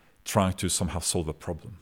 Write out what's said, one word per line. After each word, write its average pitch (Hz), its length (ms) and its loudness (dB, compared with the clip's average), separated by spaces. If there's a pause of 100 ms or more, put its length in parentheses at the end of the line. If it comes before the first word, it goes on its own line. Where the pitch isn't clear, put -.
(240)
trying 95 280 4
to - 160 -2
somehow 87 300 0
solve 82 280 0
a 78 60 -4
problem, 92 500 -8